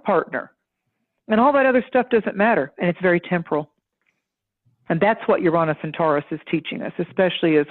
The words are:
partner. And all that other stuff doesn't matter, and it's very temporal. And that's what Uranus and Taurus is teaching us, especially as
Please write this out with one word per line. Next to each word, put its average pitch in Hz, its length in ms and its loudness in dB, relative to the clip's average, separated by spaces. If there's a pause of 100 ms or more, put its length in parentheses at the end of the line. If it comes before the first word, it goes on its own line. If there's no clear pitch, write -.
partner. - 480 -2 (760)
And 220 120 2
all 277 120 4
that 277 140 2
other 254 200 2
stuff 247 240 0
doesn't - 260 0
matter, 196 420 0
and 180 100 -2
it's 175 120 -4
very 180 200 2
temporal. 165 500 -4 (1160)
And 170 100 0
that's 208 280 2
what 214 140 2
Uranus 160 440 0
and 156 100 -8
Taurus 151 380 0
is 156 80 -8 (100)
teaching - 320 -4
us, 98 160 -10
especially 170 600 0
as 147 120 2